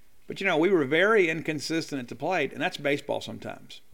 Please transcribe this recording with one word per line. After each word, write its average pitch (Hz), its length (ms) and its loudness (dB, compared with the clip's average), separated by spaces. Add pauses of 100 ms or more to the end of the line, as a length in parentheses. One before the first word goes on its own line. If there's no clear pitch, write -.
(260)
But, - 140 -8
you 196 60 0
know, 180 100 2
we 165 140 4
were 170 140 4
very 180 440 4
inconsistent 156 720 -4
at 123 80 -10
the 123 60 -10
plate, 156 380 -2
and 117 80 -8
that's 180 180 -4
baseball 139 420 -2
sometimes. - 600 -12 (140)